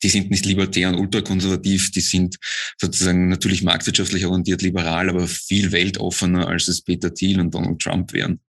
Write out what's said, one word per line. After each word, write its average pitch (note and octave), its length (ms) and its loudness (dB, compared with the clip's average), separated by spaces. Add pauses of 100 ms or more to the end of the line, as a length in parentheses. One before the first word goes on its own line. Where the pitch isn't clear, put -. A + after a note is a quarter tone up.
Die G2 60 0
sind G2 240 2
nicht F#2 120 0
libertär F#2+ 440 2
und F2+ 80 0
ultrakonservativ, F#2+ 960 0
die F#2 80 -2
sind F#2 380 0 (380)
sozusagen F2+ 520 2
natürlich F2+ 340 0
marktwirtschaftlich F#2 640 0
orientiert F2+ 360 0
liberal, F2+ 460 0
aber F2 200 0
viel F#2+ 420 -2
weltoffener, F2+ 800 0
als E2+ 180 0
es F2+ 160 -4
Peter F2+ 320 -2
Thiel F#2+ 240 2
und E2+ 160 0
Donald F2+ 240 -2
Trump - 340 -2
wären. - 280 -2 (120)